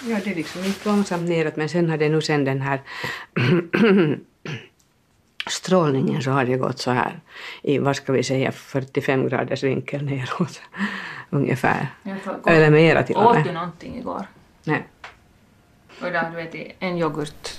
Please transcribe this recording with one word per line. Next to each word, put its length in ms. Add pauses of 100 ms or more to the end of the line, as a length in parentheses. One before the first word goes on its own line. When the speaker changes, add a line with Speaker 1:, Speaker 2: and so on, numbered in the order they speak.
Speaker 1:
Ja, 160
det 80
är 40
liksom 280
gick 220
långsamt 440
neråt, 260
men 140
sen 200
har 80
det 120
nu 120
sen 240
den 160
här 200 (540)
<clears throat> 800 (1300)
strålningen 720
så 100
har 140
det 120
gått 220
så 120
här 280 (420)
i, 160
vad 180
ska 180
vi 100
säga, 280
fyrtiofem 800
graders 340
vinkel 420
neråt 560 (340)
<laughs> 340
ungefär. 580 (160)
Speaker 2:
Jag 200
tror, 120 (100)
Speaker 1:
Eller 260
mera 320
till 120
och 200
med. 60
Speaker 2:
åt 60
du 60
någonting 460
igår? 260 (380)
Speaker 1:
Nej. 200 (1160)
Speaker 2:
Och 60
idag 160
har 80
du 100
ätit 380
en 180
yoghurt 600